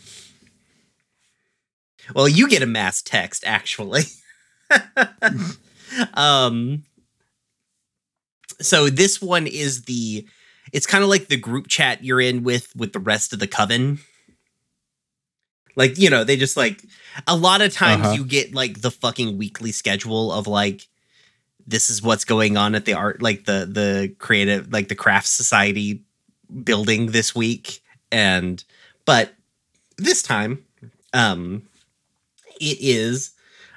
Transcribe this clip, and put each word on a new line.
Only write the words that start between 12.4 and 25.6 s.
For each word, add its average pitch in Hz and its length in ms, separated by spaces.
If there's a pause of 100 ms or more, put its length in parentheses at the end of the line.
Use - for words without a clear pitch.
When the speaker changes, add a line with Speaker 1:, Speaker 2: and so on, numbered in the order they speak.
Speaker 1:
with, 123 300
with 110 200
the 104 40
rest 107 360
of 101 60
the 101 60
coven. 123 520 (1800)
Like, 131 220
you 185 120
know, 117 140
they 135 120
just, 135 200
like, 117 260 (440)
a 170 100
lot 185 260
of 202 100
times 107 340
Speaker 2:
Uh-huh. 104 80
Speaker 1:
you 120 100
get, 131 300
like, 120 280
the 123 80
fucking 113 480
weekly 107 340
schedule 110 600
of, 101 140
like, 101 400 (800)
this 110 240
is 104 120
what's 113 220
going 110 320
on 104 180
at 104 100
the 107 100
art, 98 280
like, 110 220
the, 98 260
the 98 480
creative, 101 540
like, 104 160
the 104 60
craft 101 340
society 202 760 (600)